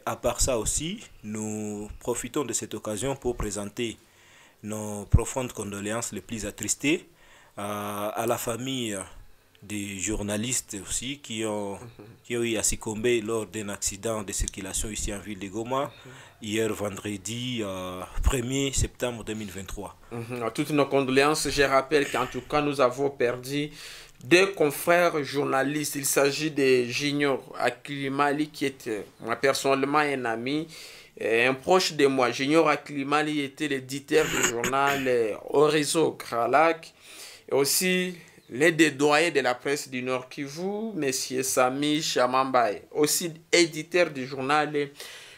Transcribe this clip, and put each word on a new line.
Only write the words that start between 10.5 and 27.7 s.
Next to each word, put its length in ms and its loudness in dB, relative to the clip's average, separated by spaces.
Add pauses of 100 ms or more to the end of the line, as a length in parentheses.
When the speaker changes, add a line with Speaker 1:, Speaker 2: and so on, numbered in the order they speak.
Speaker 1:
aussi 320 -6
qui 260 -6
ont, 280 -4
Speaker 2:
Mhm. 320 -16 (180)
Speaker 1:
qui 140 -4
ont 60 0
eu 140 0
à 60 -2
succomber 580 0
lors 260 -2
d'un 220 -8
accident 520 -4
de 100 -10
circulation 580 -4
ici 240 -4
en 60 -8
ville 200 -10
de 80 -10
Goma, 380 -2
Speaker 2:
Mhm. 260 -14 (300)
Speaker 1:
hier 320 0
vendredi, 880 -6
euh, 380 -8 (220)
premier 500 0
septembre 500 -2
deux 100 -4
mille 180 -8
vingt-trois. 440 -10 (160)
Speaker 2:
Mhm. 320 -8
À 80 -2
toutes 200 -2
nos 140 4
condoléances, 640 2
je 140 4
rappelle 480 4
qu'en 160 0
tout 140 -8
cas, 200 0
nous 180 0
avons 300 4
perdu 600 -2 (520)
deux 240 6
confrères 760 2
journalistes. 720 0
Il 100 -4
s'agit 460 2
de 340 4
Junior 560 0 (180)
Akilimali, 880 -2